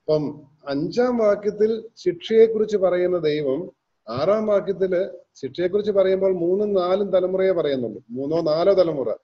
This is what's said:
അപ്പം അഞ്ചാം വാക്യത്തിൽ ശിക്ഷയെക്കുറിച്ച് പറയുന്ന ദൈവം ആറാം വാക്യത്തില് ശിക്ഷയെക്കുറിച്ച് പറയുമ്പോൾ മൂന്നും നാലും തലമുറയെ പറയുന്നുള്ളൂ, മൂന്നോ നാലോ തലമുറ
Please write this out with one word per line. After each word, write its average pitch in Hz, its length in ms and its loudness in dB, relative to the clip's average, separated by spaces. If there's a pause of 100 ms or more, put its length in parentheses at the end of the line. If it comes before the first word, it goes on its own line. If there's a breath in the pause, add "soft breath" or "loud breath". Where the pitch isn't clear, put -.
അപ്പം 151 420 -2 (260)
അഞ്ചാം 220 500 -2
വാക്യത്തിൽ 208 640 0 (120)
ശിക്ഷയെക്കുറിച്ച് 214 800 2
പറയുന്ന 180 420 2
ദൈവം 151 520 -2 (380)
ആറാം 180 380 0
വാക്യത്തില് 185 640 0 (240)
ശിക്ഷയെക്കുറിച്ച് 180 580 -4
പറയുമ്പോൾ 190 400 2
മൂന്നും 190 420 0
നാലും 185 380 0
തലമുറയെ 185 400 2
പറയുന്നുള്ളൂ, 135 580 -2
മൂന്നോ 143 300 -4
നാലോ 165 320 2
തലമുറ 156 380 0 (140)